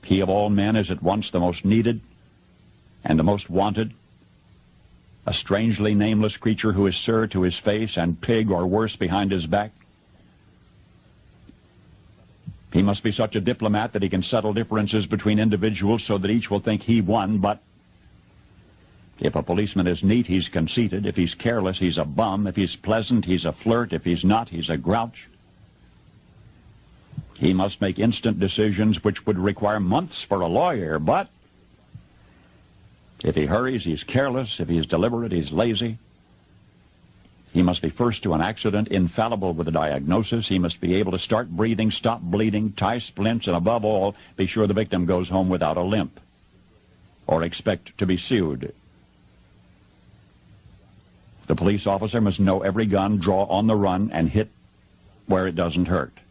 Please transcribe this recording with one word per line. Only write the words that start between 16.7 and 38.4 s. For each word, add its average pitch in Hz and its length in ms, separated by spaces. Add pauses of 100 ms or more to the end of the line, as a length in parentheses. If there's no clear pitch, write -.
he 117 180
won, 101 380
but 101 220 (1600)
if - 160
a - 80
policeman 92 460
is 87 140
neat, 110 260
he's 90 200
conceited. 98 560
If 101 120
he's 87 180
careless, 98 460
he's 87 180
a 78 60
bum. 101 420
If 92 100
he's 95 200
pleasant, 110 480
he's 90 200
a 80 80
flirt. 117 400
If 80 120
he's 87 200
not, 107 240
he's 82 220
a 82 60
grouch. 113 520 (2000)
He 90 160
must 95 280
make 92 180
instant 110 400
decisions 104 680
which - 220
would 101 120
require 104 420
months 120 420
for 98 180
a 87 60
lawyer, 92 540
but 151 280 (1900)
if 78 140
he 76 100
hurries, 117 380
he's 78 180
careless. 131 560
If 87 100
he's 82 160
deliberate, 113 460
he's 80 220
lazy. 113 460 (1500)
He 90 100
must 90 180
be 80 100
first 120 340
to 87 100
an 78 60